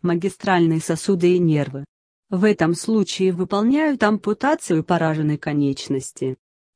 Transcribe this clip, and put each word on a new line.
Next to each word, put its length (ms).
магистральные 800
сосуды 560
и 20
нервы. 460
В 140
этом 300
случае 580
выполняют 680
ампутацию 840
пораженной 520
конечности. 1000